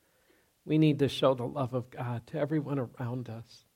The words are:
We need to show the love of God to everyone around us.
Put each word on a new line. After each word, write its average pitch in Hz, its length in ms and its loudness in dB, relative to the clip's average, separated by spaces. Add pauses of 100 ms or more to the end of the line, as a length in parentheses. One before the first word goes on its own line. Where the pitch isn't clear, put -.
(680)
We 156 100 2
need 156 220 6
to 139 100 4
show 135 240 2
the 120 140 -4
love 139 260 -4
of 127 160 -2
God 120 380 -6
to 160 120 -8
everyone 143 400 -2
around 120 520 -6
us. - 340 -16 (120)